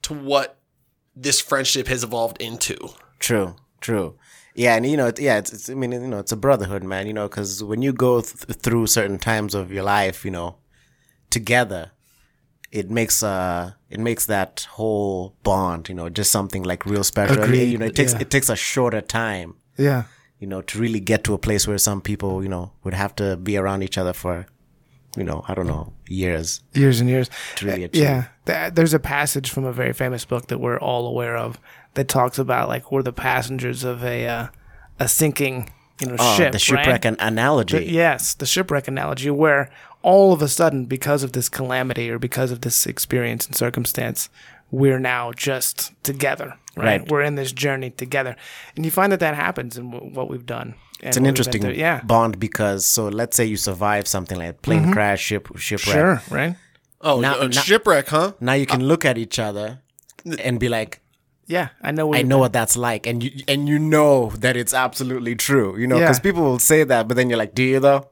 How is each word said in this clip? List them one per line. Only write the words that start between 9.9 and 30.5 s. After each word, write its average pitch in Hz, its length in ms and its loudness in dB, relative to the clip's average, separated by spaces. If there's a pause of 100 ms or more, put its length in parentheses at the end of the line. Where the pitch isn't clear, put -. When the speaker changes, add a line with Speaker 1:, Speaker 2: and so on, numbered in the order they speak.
Speaker 2:
you 104 60 -6
know, 87 280 -8 (760)
together, 107 600 0 (800)
it 101 200 -6
makes, 113 320 0
uh, 92 480 -2 (180)
it - 100 -12
makes 113 280 -2
that 98 460 -2
whole 101 680 -4
bond, 92 480 0
you 92 60 -10
know, 85 140 -10
just 98 220 -2
something, 98 300 -2
like, 90 240 -6
real 101 180 -2
special. 104 320 2
And, 107 100 2
Speaker 3:
Agreed, 123 260 4
Speaker 2:
you 117 80 -2
know, 113 80 -2
it - 80 -6
takes, 127 180 2
Speaker 3:
yeah. 110 80 -2
Speaker 2:
it - 80 -6
takes 135 200 0
a 110 60 0
shorter 113 460 -2
time, 101 540 -6 (200)
Speaker 3:
Yeah. 135 280 2 (360)
Speaker 2:
you 104 60 -12
know, 95 160 -8
to - 180 -10
really 113 200 0
get 104 240 0
to 107 100 2
a 95 60 -2
place 104 280 0
where 101 120 -2
some 101 220 0
people, 95 420 -4
you 98 60 -6
know, 90 240 -6 (100)
would 92 100 -4
have 98 220 -4
to 98 220 -2
be 101 200 -2
around 98 240 -2
each 95 160 -6
other 90 160 -2
for, 90 320 -6 (720)
you 98 60 -4
know, 78 240 -6
I 95 80 -4
don't 92 120 -4
know, 78 260 -6 (140)
years. 90 540 -4 (120)
Speaker 3:
Years 135 260 6
and 123 100 2
years. 127 200 0 (260)
Speaker 2:
To 101 100 -8
really 92 180 -2
Speaker 3:
Uh, - 40 -6
Speaker 2:
achieve. 156 160 4
Speaker 3:
yeah. 135 200 2 (220)
Th-, 165 280 -2
there's 165 200 4
a 156 60 4
passage 143 500 -2
from 135 160 -4
a 131 80 -4
very 123 200 -2
famous 127 320 -4
book 120 240 -4
that 120 100 -4